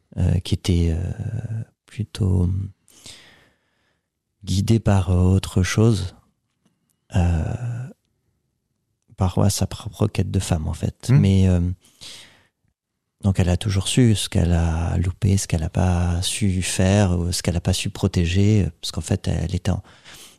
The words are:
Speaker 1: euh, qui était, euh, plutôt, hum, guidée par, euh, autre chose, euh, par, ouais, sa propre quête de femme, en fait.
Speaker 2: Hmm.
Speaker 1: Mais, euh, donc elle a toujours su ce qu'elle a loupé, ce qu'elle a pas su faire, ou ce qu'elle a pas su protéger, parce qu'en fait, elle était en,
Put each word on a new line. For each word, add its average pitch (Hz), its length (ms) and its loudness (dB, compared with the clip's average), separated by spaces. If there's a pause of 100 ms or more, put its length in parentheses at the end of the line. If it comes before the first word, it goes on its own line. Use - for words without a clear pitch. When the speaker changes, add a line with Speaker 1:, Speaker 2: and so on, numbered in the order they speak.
(180)
Speaker 1:
euh, 90 220 2
qui - 140 -4
était, 85 420 0
euh, 104 680 -8 (240)
plutôt, 95 560 -2
hum, 95 280 -2 (1700)
guidée 98 360 2
par, 95 300 2
euh, 90 60 4
autre 90 460 2
chose, 104 520 2 (1040)
euh, 117 720 -2 (1300)
par, 92 220 -2
ouais, 101 120 2
sa - 160 -2
propre - 400 -6
quête 98 240 -4
de 98 100 -2
femme, 82 280 -2
en 82 60 -6
fait. - 360 -6
Speaker 2:
Hmm. 127 80 6
Speaker 1:
Mais, 95 300 4
euh, 90 120 4 (1600)
donc 98 180 2
elle 87 80 2
a 87 80 2
toujours 98 320 -2
su 120 260 4
ce - 140 -4
qu'elle 87 240 2
a 85 460 0
loupé, 95 400 0
ce - 100 -6
qu'elle 82 140 -2
a 85 80 -4
pas 87 520 0
su 92 400 -2
faire, 95 560 2
ou 85 140 -2
ce - 100 -6
qu'elle 85 140 -2
a 85 40 -2
pas 92 120 0
su - 180 -4
protéger, 95 800 2 (120)
parce - 120 -10
qu'en - 80 -8
fait, - 280 -4
elle 85 260 -2
était 92 160 -2
en, 90 120 -2 (560)